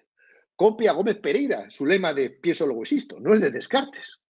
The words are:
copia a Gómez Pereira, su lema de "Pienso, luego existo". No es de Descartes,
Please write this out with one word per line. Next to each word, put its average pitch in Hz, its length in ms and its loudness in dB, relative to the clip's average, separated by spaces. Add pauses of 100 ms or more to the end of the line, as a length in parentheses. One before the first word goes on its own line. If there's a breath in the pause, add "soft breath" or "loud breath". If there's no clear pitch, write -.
(540 soft breath)
copia 220 360 4
a 151 40 2
Gómez 196 240 0
Pereira, 151 520 -2
su - 140 -8
lema 175 300 2
de 135 160 -2
"Pienso, 165 360 -2
luego 113 160 -4
existo". - 380 -4
No 160 140 4
es 220 60 4
de 156 100 2
Descartes, - 680 -6 (140)